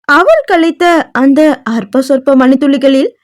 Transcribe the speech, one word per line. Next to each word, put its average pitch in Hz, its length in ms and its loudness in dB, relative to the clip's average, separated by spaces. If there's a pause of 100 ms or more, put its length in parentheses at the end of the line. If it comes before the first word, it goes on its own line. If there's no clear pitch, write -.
அவள் 427 460 0
கலைத்த 339 680 0
அந்த 277 520 0
அற்ப 226 380 -4
சொற்ப 269 340 0
மணித்துளிகளில் 269 720 0 (160)